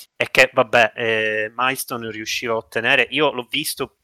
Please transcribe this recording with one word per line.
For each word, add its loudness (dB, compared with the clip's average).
e -4
che, 6
vabbè, 4
eh, -2
Milestone -4
riusciva -6
a 0
ottenere. 0
Io 0
l'ho -8
visto -8